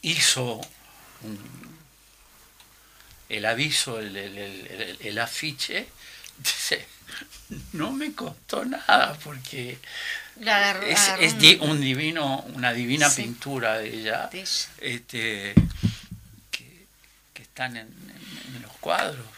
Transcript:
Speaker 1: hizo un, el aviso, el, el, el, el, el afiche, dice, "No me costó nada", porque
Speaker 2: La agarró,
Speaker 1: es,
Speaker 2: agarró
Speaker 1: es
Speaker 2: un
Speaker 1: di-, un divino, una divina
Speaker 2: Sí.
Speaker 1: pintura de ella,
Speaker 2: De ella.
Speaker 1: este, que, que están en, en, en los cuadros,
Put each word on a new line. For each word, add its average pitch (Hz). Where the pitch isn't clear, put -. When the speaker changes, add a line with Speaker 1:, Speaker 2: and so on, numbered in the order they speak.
Speaker 1:
hizo 127
un, 107
el 104
aviso, 123
el, 101
el, 98
el, 98
el, 92
el 104
afiche, 156
dice, -
"No 180
me 302
costó -
nada", -
porque 131
Speaker 2:
La 214
agarró, 202
Speaker 1:
es, -
Speaker 2:
agarró 190
Speaker 1:
es 160
Speaker 2:
un -
Speaker 1:
di-, 160
un 151
divino, 139
una 123
divina 127
Speaker 2:
Sí. 135
Speaker 1:
pintura 117
de 107
ella, 110
Speaker 2:
De 180
ella. -
Speaker 1:
este, 113
que, -
que -
están 127
en, 113
en, -
en 120
los 110
cuadros, -